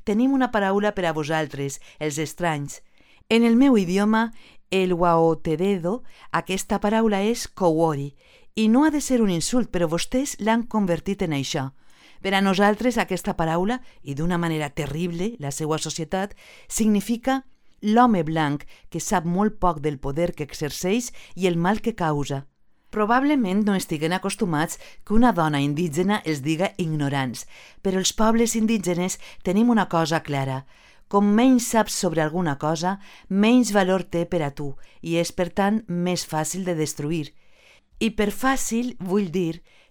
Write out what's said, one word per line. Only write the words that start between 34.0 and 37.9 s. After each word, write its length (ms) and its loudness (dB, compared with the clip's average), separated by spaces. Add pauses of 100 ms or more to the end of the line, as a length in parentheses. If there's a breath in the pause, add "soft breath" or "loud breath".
té 240 -4
per 160 -2
a 80 -2
tu 240 -8 (280 soft breath)
i 180 -2
és, 100 -2
per 200 -2
tant, 360 0
més 400 -2
fàcil 380 -4
de 100 -2
destruir. 600 -4 (640 soft breath)